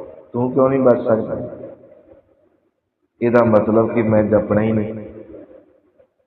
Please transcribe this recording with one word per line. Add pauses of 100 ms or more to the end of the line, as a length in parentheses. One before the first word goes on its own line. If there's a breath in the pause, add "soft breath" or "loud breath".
(320)
ਤੂੰ
ਕਿਉਂ
ਨਹੀਂ
ਬਚ
ਸਕਦਾ?" (1600)
ਇਹਦਾ
ਮਤਲਬ
ਕਿ
ਮੈਂ
ਜਪਣਾ
ਹੀ
ਨਹੀਂ (1300)